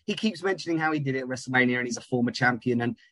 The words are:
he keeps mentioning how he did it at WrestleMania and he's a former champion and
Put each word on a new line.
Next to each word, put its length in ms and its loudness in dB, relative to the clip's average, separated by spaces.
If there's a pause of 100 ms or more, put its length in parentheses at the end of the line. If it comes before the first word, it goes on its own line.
he 80 -2
keeps 280 -2
mentioning 360 0
how 120 2
he 100 0
did 160 -2
it 40 -2
at 60 -8
WrestleMania 520 2
and 80 -2
he's 120 -6
a 20 -10
former 320 0
champion 480 2
and 160 -2 (160)